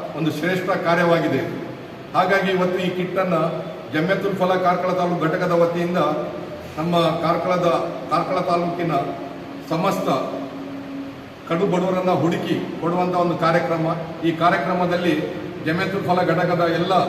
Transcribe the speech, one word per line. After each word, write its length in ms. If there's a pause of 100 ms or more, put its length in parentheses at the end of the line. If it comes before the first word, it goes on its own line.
(180)
ಒಂದು 140
ಶ್ರೇಷ್ಠ 380
ಕಾರ್ಯವಾಗಿದೆ. 720 (760)
ಹಾಗಾಗಿ 360
ಇವತ್ತು 280
ಈ 100
ಕಿಟ್ಟನ್ನು 760 (280)
ಜಮ್ಯತುಲ್ 420
ಫಲಾ 200
ಕಾರ್ಕಳ 380
ತಾಲೂಕು 300
ಘಟಕದ 280
ವತಿಯಿಂದ 460 (800)
ನಮ್ಮ 220
ಕಾರ್ಕಳದ, 680 (440)
ಕಾರ್ಕಳ 280
ತಾಲೂಕಿನ 520 (800)
ಸಮಸ್ತ 400 (1400)
ಕಡು 160
ಬಡವರನ್ನ 460
ಹುಡುಕಿ 680
ಕೊಡುವಂಥ 340
ಒಂದು 220
ಕಾರ್ಯಕ್ರಮ. 500 (400)
ಈ 40
ಕಾರ್ಯಕ್ರಮದಲ್ಲಿ 880 (460)
ಜಮ್ಯತುಲ್ 380
ಫಲಾ 200
ಘಟಕದ 500
ಎಲ್ಲ 200 (160)